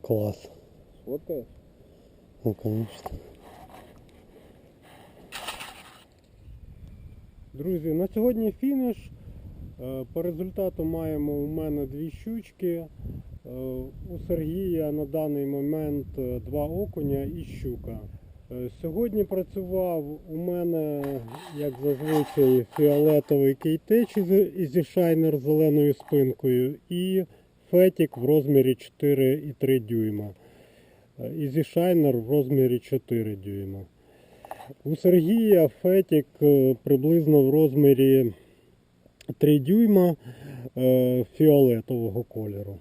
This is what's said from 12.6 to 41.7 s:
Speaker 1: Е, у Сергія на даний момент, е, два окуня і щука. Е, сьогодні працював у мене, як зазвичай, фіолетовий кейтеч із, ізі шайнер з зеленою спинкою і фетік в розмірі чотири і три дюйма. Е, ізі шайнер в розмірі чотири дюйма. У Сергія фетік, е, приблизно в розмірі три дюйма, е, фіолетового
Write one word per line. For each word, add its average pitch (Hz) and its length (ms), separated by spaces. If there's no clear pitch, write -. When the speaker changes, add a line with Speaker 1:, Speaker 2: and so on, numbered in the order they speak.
Speaker 1:
Е, 165 120
у 175 100
Сергія 165 640
на 151 120
даний 147 420
момент, 143 600
е, 123 220
два 147 260
окуня 156 560
і 156 220
щука. 113 560
Е, 123 200
сьогодні 202 440
працював 180 960
у 156 60
мене, 165 680
як 147 140
зазвичай, 139 840
фіолетовий 147 800
кейтеч 196 600
із, 185 140
ізі 165 280
шайнер 160 540
з 127 40
зеленою 147 520
спинкою 131 840
і 185 360
фетік 180 460
в 120 80
розмірі 135 500
чотири 135 580
і 147 200
три 131 280
дюйма. 107 540
Е, 131 160
ізі 147 280
шайнер 165 520
в 113 140
розмірі 131 480
чотири 110 580
дюйма. 98 440
У 151 120
Сергія 185 720
фетік, 185 580
е, 135 400
приблизно 147 600
в 131 80
розмірі 135 840
три 147 200
дюйма, 185 580
е, 127 480
фіолетового 120 880